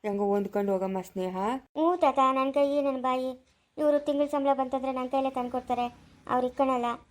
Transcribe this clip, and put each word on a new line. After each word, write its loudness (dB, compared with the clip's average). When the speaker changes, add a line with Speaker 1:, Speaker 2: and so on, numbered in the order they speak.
Speaker 1:
ಹೆಂಗೋ 0
ಹೊಂದ್ಕೊಂಡು 0
ಹೋಗಮ್ಮ -2
ಸ್ನೇಹ. -4
Speaker 2:
ಹ್ಞೂ 2
ತಾತ, 4
ನನ್ 0
ಕೈ, 4
ನನ್ -2
ಬಾಯಿ. -2
ಇವ್ರು 4
ತಿಂಗ್ಳ 2
ಸಂಬ್ಳ 2
ಬಂತಂದ್ರೆ -2
ನನ್ -4
ಕೈಲೇ 0
ತಂದ್ಕೊಡ್ತಾರೆ, -4
ಅವ್ರು 0
ಇಟ್ಕೊಳಲ್ಲ. 0